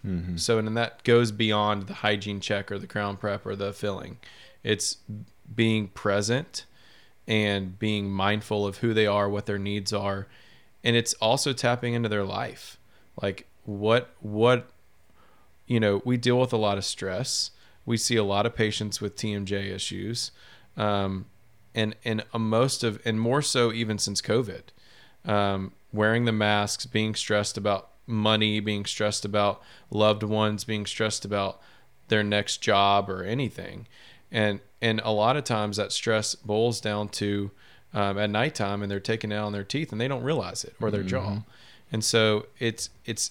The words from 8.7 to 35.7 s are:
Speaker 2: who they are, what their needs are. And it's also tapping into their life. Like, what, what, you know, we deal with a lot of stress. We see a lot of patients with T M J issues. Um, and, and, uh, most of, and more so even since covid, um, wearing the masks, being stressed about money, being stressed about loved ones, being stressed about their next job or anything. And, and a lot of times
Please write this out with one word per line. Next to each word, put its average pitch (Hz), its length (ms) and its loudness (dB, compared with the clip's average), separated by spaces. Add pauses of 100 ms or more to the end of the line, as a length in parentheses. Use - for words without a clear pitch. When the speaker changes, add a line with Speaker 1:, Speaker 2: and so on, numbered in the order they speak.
Speaker 2:
who 117 160 2
they 110 120 4
are, 101 220 2
what 101 180 -4
their 101 120 -2
needs 101 340 -4
are. 98 340 -2 (560)
And 120 140 4
it's 117 180 2
also 117 380 2
tapping 123 420 0
into 117 140 0
their 104 160 0
life. 101 540 -8 (420)
Like, 98 260 -4 (180)
what, 110 560 0
what, 113 500 2 (960)
you 120 140 2
know, 101 240 4
we 123 120 2
deal 123 240 4
with 123 120 2
a 117 60 2
lot 101 200 2
of 95 60 -4
stress. - 680 -4 (360)
We 117 120 2
see 120 180 2
a 107 80 4
lot 101 220 2
of 117 100 -4
patients 107 460 -2
with 101 140 -6
T 107 180 -4
M 101 100 -4
J 98 260 -4
issues. 95 600 -6 (480)
Um, 98 480 0 (480)
and, 107 200 0 (120)
and, 110 260 0
uh, 117 60 -2
most 113 460 2
of, 107 200 -2
and 110 160 0
more 123 220 2
so 120 300 2
even 110 260 -2
since 101 240 -2
covid, 107 400 -2 (640)
um, 98 460 0 (200)
wearing 110 320 4
the 117 80 2
masks, 104 540 0
being 110 280 -2
stressed - 420 0
about 101 340 -2 (160)
money, 107 540 2
being 104 240 -4
stressed - 400 -2
about 101 380 2 (280)
loved 107 320 4
ones, 107 420 0
being 107 220 -4
stressed - 380 -2
about 98 360 -2 (480)
their 107 140 4
next 104 360 0
job 101 500 4
or 92 140 -6
anything. 110 640 -6 (440)
And, 104 300 0 (220)
and 110 220 2
a 110 80 2
lot 107 240 4
of 143 80 -2
times 107 320 0